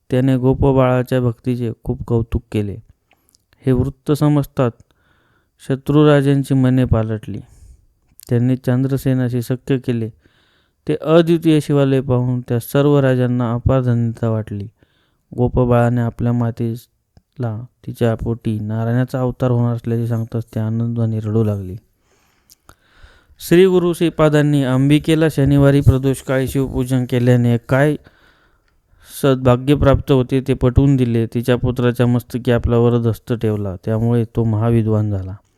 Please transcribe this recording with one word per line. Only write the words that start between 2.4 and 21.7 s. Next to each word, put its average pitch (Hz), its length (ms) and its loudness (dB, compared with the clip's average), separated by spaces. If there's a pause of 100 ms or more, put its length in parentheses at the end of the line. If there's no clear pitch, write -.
केले. 101 240 -4 (880)
हे 131 60 4
वृत्त 135 400 -2
समजतात 143 580 0 (1000)
शत्रुराजांची 139 880 2
मने 127 300 2
पालटली. 110 540 -4 (920)
त्यांनी 123 280 0
चंद्रसेनाशी 127 840 -2
सख्य 131 360 -4
केले. 117 320 -4 (800)
ते 151 60 -2
अद्वितीय 160 680 2
शिवालय 139 400 0
पाहून 127 400 -2
त्या 120 200 -4
सर्व 143 380 2
राजांना 123 540 0
अपार 131 300 0
धन्यता 117 460 -2
वाटली. 107 400 -6 (680)
गोपबाळाने 120 640 0
आपल्या 117 320 -4
मातेला 117 1300 -8 (240)
तिच्या 120 280 -2
पोटी 113 460 -6
नारायणाचा 117 600 -4
अवतार 127 300 -2
होणार 120 260 0
असल्याचे 117 300 -4
सांगताच 113 380 -6
ती - 160 -8
आनंदाने 113 600 -2
रडू 110 240 0
लागली. 98 320 -4 (1600)